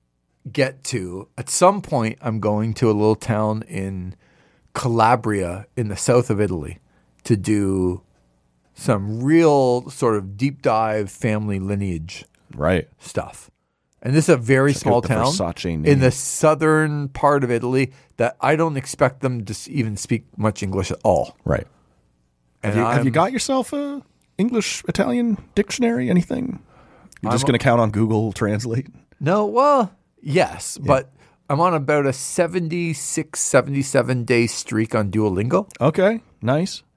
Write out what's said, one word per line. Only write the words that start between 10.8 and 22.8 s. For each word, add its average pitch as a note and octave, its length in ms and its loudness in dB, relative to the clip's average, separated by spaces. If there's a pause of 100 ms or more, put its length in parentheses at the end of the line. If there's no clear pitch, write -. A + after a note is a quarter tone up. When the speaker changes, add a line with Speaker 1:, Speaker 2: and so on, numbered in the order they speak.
Speaker 1:
family G#2+ 480 -4
lineage F#2+ 680 -6 (300)
Speaker 2:
Right. D#2+ 320 0 (120)
Speaker 1:
stuff. - 520 -10 (500)
And B2+ 140 -2
this D#3 100 -2
is - 40 2
a D3+ 80 6
very C3+ 360 2
Speaker 2:
Check C#3 100 -8
Speaker 1:
small - 140 2
Speaker 2:
out A#2 60 0
the F2+ 60 -4
Speaker 1:
town A2+ 180 0
Speaker 2:
Versace G2 460 -4
Speaker 1:
in D#2+ 100 -4
Speaker 2:
name. C#3 160 4
Speaker 1:
the C3 120 4
southern D3+ 960 0
part C#3+ 340 2
of B2 80 0
Italy B2+ 400 0 (260)
that B2 240 0
I C#3 140 2
don't D#3 220 0
expect C3 440 -2
them B2 240 -2
to G#2+ 60 -8
s-, - 160 -12
even A2+ 280 -4
speak - 300 -4 (120)
much G#2 260 -2
English F#2+ 260 -2
at - 140 -6
all. F2 420 2
Speaker 2:
Right. - 220 0 (960)
Speaker 1:
And G#2+ 100 -2
Speaker 2:
Have - 20 2
you, G#2+ 160 2